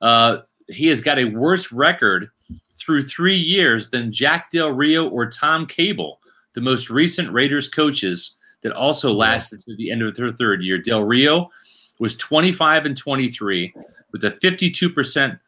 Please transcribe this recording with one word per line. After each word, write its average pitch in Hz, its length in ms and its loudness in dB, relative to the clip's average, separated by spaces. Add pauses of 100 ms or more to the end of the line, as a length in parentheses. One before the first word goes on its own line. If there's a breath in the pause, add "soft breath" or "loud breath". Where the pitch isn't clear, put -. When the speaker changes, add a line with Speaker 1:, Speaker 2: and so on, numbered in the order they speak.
Speaker 1:
uh, 117 380 4 (280)
he 101 200 -2
has 135 140 2
got 143 160 0
a 127 80 2
worse 139 460 0
record 117 580 2 (480)
through 147 260 -2
three 175 340 0
years 160 520 0
than 117 220 -4
Jack 147 400 0
Del 160 200 0
Rio 151 380 2
or 117 160 -2
Tom 156 400 -2
Cable, 170 540 -4 (340 soft breath)
the 120 80 -8
most 123 300 -2
recent 151 420 0
Raiders 139 360 0
coaches 101 680 -2 (240 soft breath)
that 107 120 -6
also 139 360 0
Speaker 2:
Yeah. 104 80 2
Speaker 1:
lasted 110 440 0
to 113 140 -16
the 101 160 -8
end 117 100 -2
of 107 140 -4
their 117 180 -4
third 107 280 0
year. 92 160 -2
Del 110 260 -2
Rio 143 460 2 (500 soft breath)
was 113 160 -2
twenty-five 160 720 2
and 139 120 -6
twenty-three 110 760 -4 (380 loud breath)
with 92 140 -8
a 104 60 0 (100)
fifty-two 180 480 0
percent 139 580 -2